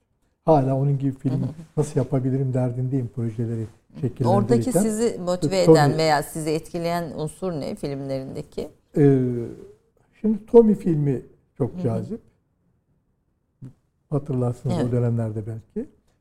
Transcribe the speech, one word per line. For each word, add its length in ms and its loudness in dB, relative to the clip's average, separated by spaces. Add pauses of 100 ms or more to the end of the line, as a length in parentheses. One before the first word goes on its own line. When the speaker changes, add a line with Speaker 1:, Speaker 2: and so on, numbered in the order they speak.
(440)
Speaker 1:
Hala 320 4
onun 220 0
gibi 140 -2
film 300 -2
Speaker 2:
Hı 40 -2
hı. 40 -4 (260)
Speaker 1:
nasıl 240 0
yapabilirim 540 0
derdindeyim 540 -2
projeleri 580 -6 (340)
şekillendirirken. 240 -4
Speaker 2:
Oradaki 480 2
sizi 460 0
motive 460 0
Speaker 1:
Tommy 140 10
Speaker 2:
eden 200 4
veya 240 2
sizi 280 -6
etkileyen 680 -4
unsur 360 -6
ne 220 -6
filmlerindeki? 920 -8 (280)
Speaker 1:
E, 260 6 (960)
şimdi 260 -2
Tommy 280 6
filmi 480 0 (360)
çok 160 -2
Speaker 2:
Hı 40 -12
hı. 40 -8
Speaker 1:
cazip. 380 -4 (1900)
Hatırlarsınız 680 -2
Speaker 2:
Evet. 100 0
Speaker 1:
o 40 -4
dönemlerde 540 -2
belki. 440 -10 (300)